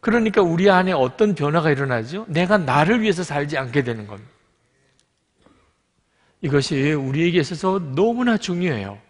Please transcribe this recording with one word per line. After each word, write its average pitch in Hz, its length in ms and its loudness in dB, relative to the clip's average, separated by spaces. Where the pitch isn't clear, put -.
그러니까 220 420 2
우리 175 260 4
안에 185 240 4
어떤 160 420 2
변화가 151 360 2
일어나죠? 135 580 -2
내가 180 300 2
나를 160 440 2
위해서 185 200 0
살지 147 340 -4
않게 131 280 -2
되는 110 240 -6
겁니다. 101 220 -16
이것이 139 500 0
우리에게 156 480 0
있어서 180 400 -2
너무나 233 420 0
중요해요. 135 720 -4